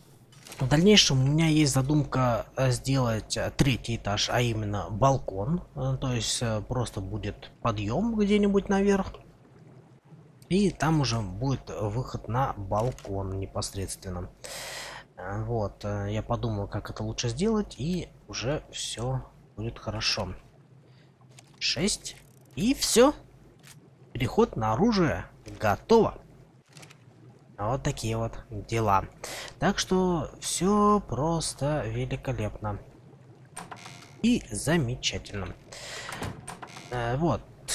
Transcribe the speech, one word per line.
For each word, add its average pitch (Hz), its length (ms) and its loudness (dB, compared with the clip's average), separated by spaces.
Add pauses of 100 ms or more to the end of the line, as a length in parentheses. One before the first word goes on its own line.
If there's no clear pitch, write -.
(600)
В 131 80 0
дальнейшем 165 540 6
у 131 60 4
меня 160 200 4
есть 151 260 4
задумка, 131 720 2 (100)
э, 131 140 2
сделать, 120 680 0
э, 92 200 -2
третий 117 400 2
этаж, 101 340 -2
а 117 100 2
именно 104 500 -2
балкон. 131 720 0 (120)
Э, 131 260 -2
то 127 120 -2
есть, 113 300 -2
э, 107 260 0
просто 123 320 -4
будет 101 500 -8 (120)
подъем 120 540 0
где-нибудь 202 520 4
наверх. 196 380 4 (1400)
И 190 220 4
там 156 300 2
уже 117 200 0
будет 107 500 -4
выход 107 580 -4
на 120 280 0
балкон 98 840 -2
непосредственно. 95 880 -6 (840)
Э, 98 280 -6
вот, 110 400 -4
э, 101 260 -4
я 107 120 -2
подумал, 110 460 -2
как - 220 -6
это - 120 -8
лучше 110 260 -4
сделать, 202 500 0
и 165 300 -4 (200)
уже 107 340 -4 (100)
все 127 520 -4 (320)
будет 113 220 -6
хорошо. 104 560 -4 (1200)
Шесть. - 580 -2 (400)
И 233 180 2
все. 262 400 6 (960)
Переход - 440 2
на 110 180 0
оружие. 156 500 2 (360)
Готово. 175 580 4 (1400)
Вот 120 240 -2
такие 113 340 -2
вот 113 160 -4 (180)
дела. 104 540 2 (560)
Так 190 180 2
что 180 520 2 (100)
все 208 680 4
просто 147 800 -2
великолепно. 113 920 -4 (1400)
И 226 280 4
замечательно. 113 960 -2 (1400)
Э, 123 260 -2
вот. 147 240 0 (340)